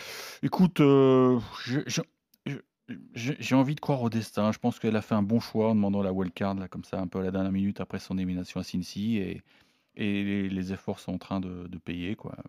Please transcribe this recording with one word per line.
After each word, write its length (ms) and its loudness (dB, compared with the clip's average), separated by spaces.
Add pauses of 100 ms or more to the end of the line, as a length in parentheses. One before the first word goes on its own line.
(420)
Écoute, 380 4
euh, 580 8 (260)
je, 220 -2
je, 160 -4 (420)
je, 120 -8 (580)
je, 240 -4
j'ai 160 -2
envie 200 4
de 60 -8
croire 220 0
au 80 2
destin. 420 0
Je 60 -10
pense 200 -2
qu'elle 180 0
a 60 0
fait 120 -4
un 80 4
bon 180 2
choix 300 0
en 40 4
demandant 280 2
la 100 0
wildcard, 440 -2
là, 120 -8
comme 160 -12
ça, 160 -6
un 60 -4
peu 140 -6
à 20 -2
la 80 -2
dernière 220 0
minute 280 0
après 180 -8
son 200 -6
élimination 420 -4
à 20 -2
Cincy. 540 -4
Et, 260 -4 (540)
et 260 -2
les, 280 -2
les 240 -4
efforts 240 -8
sont 160 -6
en 40 -4
train 220 -6
de, 260 -8
de 120 -12
payer, 360 -6
quoi. 200 -12 (140)